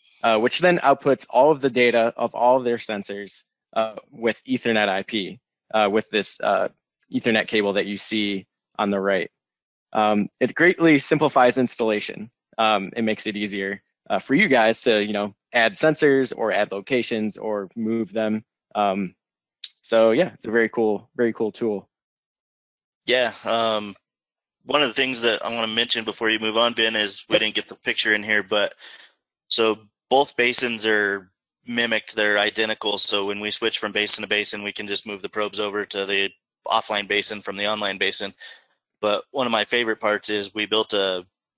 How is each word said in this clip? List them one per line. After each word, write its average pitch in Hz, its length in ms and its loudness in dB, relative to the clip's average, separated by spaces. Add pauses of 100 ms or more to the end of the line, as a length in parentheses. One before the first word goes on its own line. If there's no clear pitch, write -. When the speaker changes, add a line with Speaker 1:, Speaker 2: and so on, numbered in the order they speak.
(240)
Speaker 1:
uh, 113 160 4
which 123 200 0
then 180 200 4
outputs 139 500 2
all 139 220 6
of 143 80 2
the 135 100 2
data 117 460 4
of 117 180 -4
all 123 240 4
of 127 60 -2
their 120 140 0
sensors, 101 640 -8 (300)
uh, 110 220 -2 (140)
with 113 380 -4
Ethernet 117 400 0
I 95 160 0
P, 95 360 -6 (340)
uh, 107 180 4
with 107 180 0
this, - 300 -2
uh, 98 300 0 (440)
Ethernet 117 360 0
cable 101 240 2
that 95 140 0
you 101 100 -6
see 101 500 -4 (320)
on 104 100 0
the 101 120 0
right. 95 280 0 (640)
Um, 107 380 2 (100)
it 123 160 0
greatly 165 420 4
simplifies 135 600 2
installation. 110 760 -2 (260)
Um, 107 380 0
it 117 80 -2
makes 110 240 -2
it 101 80 -4
easier, 101 460 -6 (280)
uh, 98 100 0
for 135 140 -4
you 147 140 4
guys 113 340 4
to, 107 220 2
you 104 100 -4
know, 101 200 -4 (200)
add 113 200 2
sensors 139 640 2
or 110 160 -2
add 98 220 -2
locations 107 640 -4
or 104 380 -6
move 113 360 -2
them. 110 320 -2 (320)
Um, 101 400 0 (680)
so 113 300 4
yeah, 151 220 2
it's - 120 -16
a 110 60 -6
very 113 160 4
cool, 107 480 -2
very 117 160 0
cool 107 220 -4
tool. 104 360 -4 (1160)
Speaker 2:
Yeah. 120 280 0 (120)
Um, 107 500 -2 (680)
one 147 160 2
of 131 80 2
the 107 40 -8
things 131 280 -2
that 113 220 0
I 113 120 -6
wanna 113 120 -2
mention 117 360 -2
before 110 260 -4
you 110 100 0
move 110 180 -2
on, 117 160 2
Ben, 113 240 0
is 104 320 -2
we 110 60 2
Speaker 1:
Yep. 107 60 4
Speaker 2:
didn't 107 140 -2
get 104 140 -6
the 104 60 -16
picture 113 380 -2
in 104 100 -2
here, 104 200 0
but 101 320 0 (720)
so 110 400 0 (220)
both 139 260 2
basins 120 500 0
are 101 460 0 (340)
mimicked, 117 480 -2
they're 104 240 2
identical. 107 600 0
So 101 280 -2
when 101 140 -6
we 107 100 -6
switch - 300 -2
from 104 140 -6
basin 104 300 -2
to 101 40 -8
basin, 104 360 -2
we 104 100 -8
can 104 140 -10
just 101 200 -6
move 101 140 -10
the 101 80 -10
probes 104 320 -6
over 104 240 -4
to 98 200 -4
the 98 240 0 (380)
offline 104 400 -2
basin 101 340 -2
from 98 140 -8
the 101 120 -4
online 104 300 -2
basin. 98 380 -2 (640)
But 104 320 0
one 135 140 -2
of 117 60 -2
my 107 120 2
favorite 117 380 -2
parts 104 280 -2
is 101 240 -4
we 107 120 -4
built 107 280 -2
a, 95 320 -2 (320)